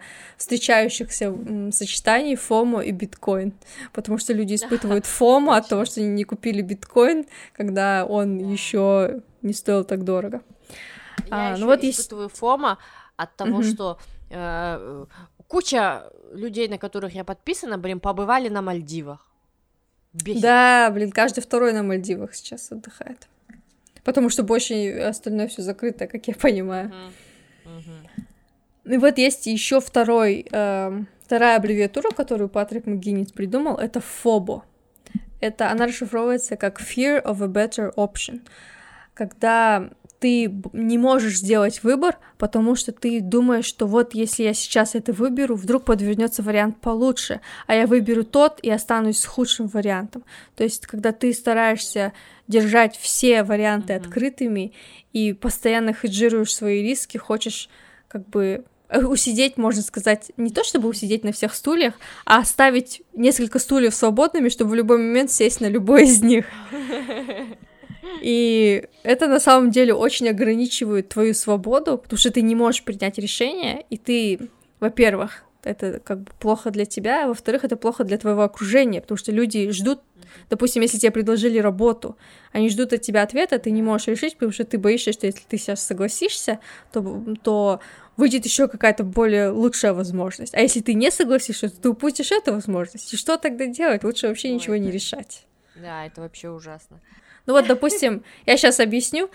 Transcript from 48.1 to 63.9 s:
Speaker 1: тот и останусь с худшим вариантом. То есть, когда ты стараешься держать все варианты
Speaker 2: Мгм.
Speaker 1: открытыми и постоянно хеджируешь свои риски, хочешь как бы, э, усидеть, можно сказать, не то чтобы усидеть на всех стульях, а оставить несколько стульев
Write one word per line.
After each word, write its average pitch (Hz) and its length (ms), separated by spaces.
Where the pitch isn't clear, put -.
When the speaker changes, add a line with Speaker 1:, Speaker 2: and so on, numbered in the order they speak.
Speaker 1:
тот 294 380
и 233 100
останусь 220 480
с - 60
худшим 240 420
вариантом. 208 560
То - 80
есть, - 240
когда 220 240
ты 240 220
стараешься 226 800
держать 220 500
все 233 460
варианты 208 500
Speaker 2:
Мгм. 185 100
Speaker 1:
открытыми 214 680
и 214 200
постоянно 226 600
хеджируешь 220 640
свои 202 260
риски, 240 360
хочешь - 520
как 196 220
бы, 196 340
э, 247 160
усидеть, 262 520
можно 220 240
сказать, 214 560
не 233 140
то 427 120
чтобы 240 260
усидеть 220 360
на 208 80
всех 214 200
стульях, 302 400
а 220 140
оставить 254 600
несколько 240 460
стульев 247 340